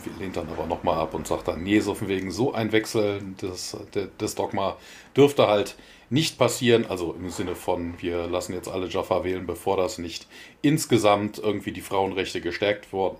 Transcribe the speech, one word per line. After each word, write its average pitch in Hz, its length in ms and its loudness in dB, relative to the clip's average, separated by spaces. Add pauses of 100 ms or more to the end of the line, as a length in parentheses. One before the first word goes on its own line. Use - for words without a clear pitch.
(180)
lehnt 92 180 -6
dann 82 120 -4
aber 80 180 -6
nochmal 82 320 0
ab 80 160 0
und 80 120 -6
sagt - 220 -2
dann, 80 140 -2
nee, 101 180 4
so 95 140 0
von 95 140 -4
wegen, 95 220 -2
so 107 220 0
ein 110 200 -2
Wechsel, 104 480 0 (200)
das, 92 360 -8 (180)
de-, 98 140 -2 (100)
das 107 160 -4
Dogma 95 420 -2 (400)
dürfte 135 320 8
halt 101 280 2 (320)
nicht 156 300 0
passieren, 117 500 4
also 87 300 -4
im 90 120 -6
Sinne 90 260 -4
von, 87 440 -4
wir 85 280 -2
lassen 90 240 -4
jetzt 90 160 -8
alle 92 200 -4
Jaffa 90 360 0
wählen, 92 220 -4
bevor 92 300 -2
das 90 220 0
nicht 85 300 -10 (340)
insgesamt 104 760 4
irgendwie 104 340 -2
die 92 80 -10
Frauenrechte 95 600 -2
gestärkt 101 520 -2
wor-, 95 280 -2